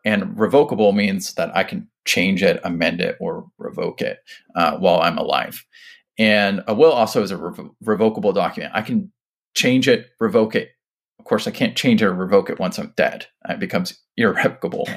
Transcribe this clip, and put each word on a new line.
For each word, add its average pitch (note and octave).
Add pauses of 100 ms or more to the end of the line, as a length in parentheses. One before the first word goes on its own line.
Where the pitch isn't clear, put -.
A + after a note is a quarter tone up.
and G2+
revocable G#2+
means G2
that E2+
I F#2+
can - (160)
change F#2
it, E2+
amend E2+
it, F2
or E2
revoke -
it, - (360)
uh, D#2+
while E2+
I'm E2+
alive. - (520)
And G#2
a A2
will D3+
also A#2+
is F#2+
a F2+
revo-, -
revocable G#2+
document. E2+
I G#2+
can G#2+ (440)
change B2+
it, A#2 (120)
revoke A2
it. F#2+ (500)
Of -
course, -
I A2
can't -
change A#2
it A2
or F#2+
revoke F#2
it -
once F#2
I'm D2+
dead. - (200)
It -
becomes F#2 (180)
irrevocable -